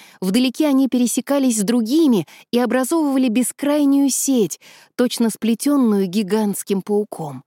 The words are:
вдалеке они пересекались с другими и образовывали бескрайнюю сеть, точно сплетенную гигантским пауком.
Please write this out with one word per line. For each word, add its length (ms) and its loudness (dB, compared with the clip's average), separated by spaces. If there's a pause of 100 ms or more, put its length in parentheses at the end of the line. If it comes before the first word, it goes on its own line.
(200)
вдалеке 460 0
они 220 2
пересекались 720 0
с 40 -2
другими 640 2 (260)
и 60 0
образовывали 720 0
бескрайнюю 800 0
сеть, 520 0 (340)
точно 340 0
сплетенную 760 0
гигантским 760 -2
пауком. 680 -6